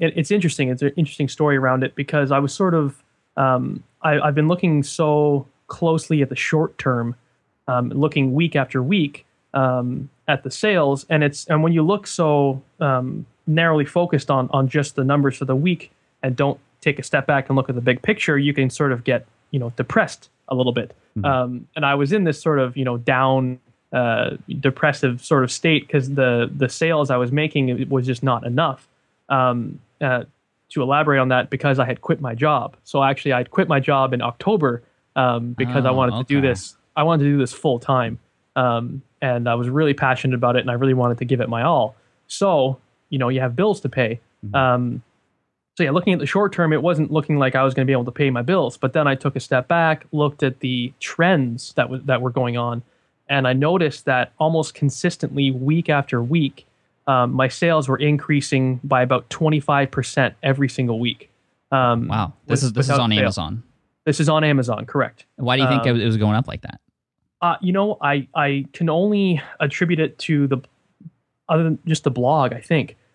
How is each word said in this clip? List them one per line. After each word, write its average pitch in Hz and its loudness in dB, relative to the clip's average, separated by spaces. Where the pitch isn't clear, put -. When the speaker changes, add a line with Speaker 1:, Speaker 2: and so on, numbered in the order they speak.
Speaker 1:
it, 160 0
it's 160 -2
interesting. 170 0
It's 127 -2
an 143 0
interesting 147 -2
story 147 0
around 131 2
it 131 -4
because 143 -2
I 139 4
was 139 -2
sort 185 0
of, 147 0
um, 131 0
I, 151 0
I've 147 0
been 151 2
looking 170 2
so 147 0
closely 160 0
at 131 2
the 127 -8
short 156 -2
term, 120 -2
um, 123 0
looking 139 0
week 151 0
after 131 -2
week, 151 -2
um, 127 -2
at 139 -2
the 131 -8
sales, 156 0
and 151 2
it's, 143 -2
and 156 2
when 170 2
you 160 4
look 202 0
so, 143 0
um, 127 -2
narrowly 160 2
focused 170 -2
on, 135 2
on 135 2
just 143 -2
the 131 0
numbers 139 2
for 139 -6
the 131 0
week 165 -2
and 127 -2
don't 143 -2
take 147 -2
a 143 -12
step - -2
back 139 0
and 135 2
look 131 2
at 131 -6
the 123 -4
big 123 2
picture, 208 0
you 143 0
can 135 0
sort 139 -2
of 117 -4
get, 123 0
you 139 -2
know, 117 -6
depressed - -2
a 131 -4
little 123 0
bit. 117 -6
Speaker 2:
Mm-hmm. 104 -4
Speaker 1:
Um, 127 -2
and 151 -4
I 139 2
was 143 0
in 208 2
this 147 0
sort 151 0
of, 127 -2
you 131 -2
know, 123 -2
down, 131 2
uh, 117 0
depressive 135 0
sort 139 2
of 120 -2
state - 0
'cause 139 0
the, 123 2
the 135 0
sales 156 0
I 127 2
was 123 0
making, 143 0
it 123 -4
was 127 0
just 127 -4
not 123 0
enough. 127 -2
Um, 123 0
uh, 127 -2
to 151 -4
elaborate 143 2
on 131 2
that, 127 2
because 139 0
I 127 2
had 123 -6
quit - -2
my 120 -6
job. 131 -2
So 139 -2
actually, 135 0
I 123 0
had 123 -6
quit 185 2
my 143 2
job 131 2
in 120 -2
October, 123 0
um, 120 0
because 127 0
I 131 4
Speaker 2:
Oh, 131 2
Speaker 1:
wanted 123 2
to 131 -4
do 143 0
Speaker 2:
okay. 135 2
Speaker 1:
this. 107 -4
I 151 0
wanted 156 2
to 143 4
do 143 2
this 131 0
full 127 -2
time, 120 -2
um, 123 -2
and 123 -2
I 117 2
was 120 -2
really 147 2
passionate 131 0
about 120 2
it, 127 4
and 120 -4
I 120 -2
really 131 2
wanted 120 0
to 123 -6
give 120 0
it 117 -2
my 117 -4
all. 143 0
So, 143 0
you 135 -4
know, 123 0
you 127 0
have 120 -2
bills 202 0
to 139 -4
pay. 117 -2
Speaker 2:
Mm-hmm. 104 -6
Speaker 1:
Um, 123 0
so 175 0
yeah, 135 0
looking 180 0
at 175 0
the 147 -4
short 202 0
term, 165 0
it 135 0
wasn't 156 0
looking 151 0
like 131 0
I 131 2
was 131 2
gonna 131 0
be 135 2
able 123 0
to 123 -6
pay 139 0
my 123 -2
bills. 139 0
But 131 -2
then 151 2
I 135 2
took 139 -4
a 135 -4
step 127 0
back, 160 0
looked 147 0
at 131 -2
the 127 -4
trends 147 0
that 127 0
w-, 127 -6
that 127 0
were 127 -2
going 120 -2
on, 120 -4
and 139 2
I 127 2
noticed 151 0
that 127 0
almost 160 0
consistently, 143 -2
week 143 0
after 139 0
week, 139 -2
um, 123 2
my 131 0
sales 156 0
were 131 0
increasing 139 0
by 139 2
about 127 0
twenty-five 147 0
percent 127 -2
every 139 0
single 120 -2
week. 117 -6
Um, 120 2
Speaker 2:
Wow. 104 -2
This 120 2
Speaker 1:
with-, - 0
Speaker 2:
is, 120 -2
this 127 0
is 131 0
Speaker 1:
without 139 2
Speaker 2:
on 113 0
Speaker 1:
fail. 107 2
Speaker 2:
Amazon. 104 -4
Speaker 1:
This 147 0
is 156 2
on 156 2
Amazon, 123 0
correct. 123 -6
Speaker 2:
Why 123 0
do 135 2
you 127 2
think 120 0
Speaker 1:
Um, 120 2
Speaker 2:
it 107 0
was 110 2
going 107 2
up 120 0
like - -10
that? - -16
Speaker 1:
Uh, 170 2
you 180 0
know, 208 0
I, 143 0
I 143 0
can 165 -2
only 190 2
attribute 160 0
it 156 -2
to 143 0
the, 131 0
other 165 2
than 156 0
just 160 -2
the 139 2
blog, 127 0
I 131 -10
think. - -2